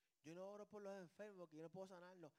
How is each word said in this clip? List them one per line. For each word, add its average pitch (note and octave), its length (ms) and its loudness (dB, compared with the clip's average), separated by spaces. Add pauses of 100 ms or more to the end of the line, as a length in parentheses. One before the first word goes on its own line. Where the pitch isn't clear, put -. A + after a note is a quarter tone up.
(220)
"Yo D#3 120 -2
no F#3 160 2
oro G#3 160 0
por G#3 160 0
los G3 160 4
enfermos, F#3 500 -2
que D#3 80 -6
yo D#3 60 0
no E3 80 0
puedo F#3 160 2
sanarlos". F3+ 520 -4